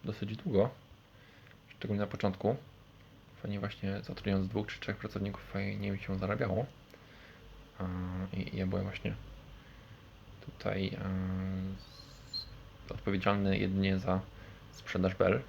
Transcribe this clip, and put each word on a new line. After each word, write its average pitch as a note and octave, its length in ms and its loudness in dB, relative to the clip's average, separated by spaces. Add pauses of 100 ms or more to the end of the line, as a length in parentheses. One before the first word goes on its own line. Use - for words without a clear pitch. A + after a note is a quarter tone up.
dosyć G#2+ 320 -4
długo, A2+ 340 4 (1000)
szczególnie G#2 320 0
na G#2 60 2
początku. G2 480 2 (880)
Fajnie G2+ 180 -2
właśnie G2+ 420 -2
zatrudniając G2 460 2
dwóch G#2+ 200 0
czy - 120 -8
trzech G#2+ 180 -4
pracowników, G2+ 460 -4
fajnie G2 480 -2
mi G2 80 0
się F#2+ 200 -2
zarabiało. G2 460 2 (1120)
Eee, F2+ 600 -2
i, - 160 -2
i - 20 0
ja F#2+ 100 2
byłem F#2+ 180 2
właśnie G2+ 300 -4 (1300)
tutaj, G2 400 0
eee, - 120 -2 (1300)
z-, - 600 -8
odpowiedzialny G2 680 4
jedynie F#2+ 420 4
za F#2 220 4 (500)
sprzedaż F#2+ 440 0
bel. F#2+ 340 6